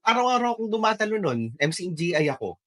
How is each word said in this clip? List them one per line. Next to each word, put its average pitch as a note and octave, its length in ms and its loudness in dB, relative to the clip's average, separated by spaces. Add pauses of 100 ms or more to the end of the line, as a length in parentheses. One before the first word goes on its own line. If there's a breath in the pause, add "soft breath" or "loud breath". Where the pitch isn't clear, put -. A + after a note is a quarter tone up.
Araw-araw A#3+ 560 2
akong A3+ 160 -6
dumadalo G#3+ 480 0
nun, A#2 340 -2
M D3 160 2
C F3 220 -6
G E3 240 -2
I D#3 100 2
ako. A2+ 400 -6